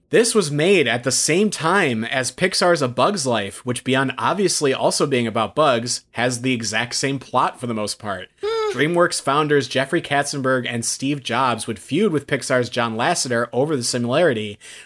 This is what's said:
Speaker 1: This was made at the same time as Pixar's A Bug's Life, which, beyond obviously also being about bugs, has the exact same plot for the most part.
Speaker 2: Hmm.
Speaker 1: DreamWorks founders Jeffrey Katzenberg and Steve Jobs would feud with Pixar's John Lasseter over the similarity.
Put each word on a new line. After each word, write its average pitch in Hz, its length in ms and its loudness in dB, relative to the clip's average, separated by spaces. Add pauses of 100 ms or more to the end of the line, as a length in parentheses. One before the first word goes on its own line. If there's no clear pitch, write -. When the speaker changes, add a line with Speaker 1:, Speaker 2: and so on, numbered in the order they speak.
(120)
Speaker 1:
This 233 240 4
was 175 160 2
made 151 380 4
at 120 160 0
the 135 60 2
same 185 380 2
time 156 540 0
as 127 300 -2
Pixar's 180 480 2
A 127 80 0
Bug's 143 360 0
Life, 104 400 -2
which, 123 200 -4
beyond 131 320 0
obviously 147 560 0
also 127 340 0
being 123 180 2
about 110 300 -2
bugs, 123 560 2
has 120 300 -2
the 131 100 0
exact 113 440 -2
same 139 220 -2
plot 135 440 -2
for 127 40 -8
the 120 80 -4
most 107 240 -4
part. 95 300 -8 (160)
Speaker 2:
Hmm. 427 340 -2
Speaker 1:
DreamWorks 170 440 0
founders 143 480 2
Jeffrey 135 320 0
Katzenberg 135 680 0
and 120 160 -4
Steve 139 400 -4
Jobs 120 420 0
would 110 140 -6
feud 190 320 0
with 143 160 -2
Pixar's 127 420 0
John 117 280 -2
Lasseter 123 560 0
over 143 240 0
the 120 80 -4
similarity. 120 720 0 (260)